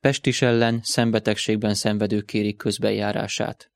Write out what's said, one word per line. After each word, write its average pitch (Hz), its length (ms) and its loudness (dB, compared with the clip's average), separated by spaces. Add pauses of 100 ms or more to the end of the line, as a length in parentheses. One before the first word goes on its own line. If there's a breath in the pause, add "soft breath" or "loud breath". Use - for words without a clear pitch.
Pestis 135 420 0
ellen 117 400 2
szembetegségben 110 920 0
szenvedők 104 520 0
kérik 104 300 -2
közbenjárását. 104 1200 -4